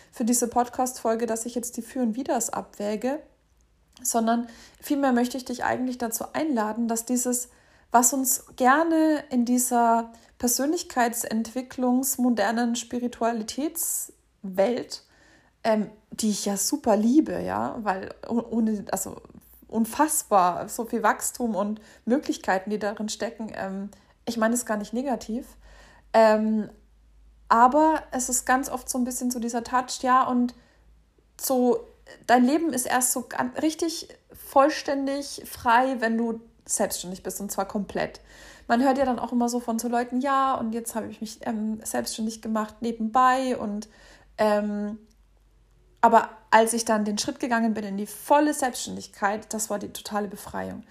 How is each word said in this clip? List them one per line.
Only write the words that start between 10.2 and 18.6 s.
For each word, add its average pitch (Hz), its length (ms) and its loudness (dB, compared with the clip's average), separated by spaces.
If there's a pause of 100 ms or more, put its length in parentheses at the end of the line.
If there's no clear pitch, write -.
Persönlichkeitsentwicklungs-, 247 1800 -2
modernen 233 540 2
Spiritualitätswelt, 240 2250 -4 (600)
ähm, 214 260 2 (220)
die - 180 0
ich 202 160 -2
ja 202 120 -2
super 233 400 2
liebe, 214 440 4
ja, 208 400 -4
weil 196 320 -4 (140)
oh-, 226 240 -2
ohne, 220 400 0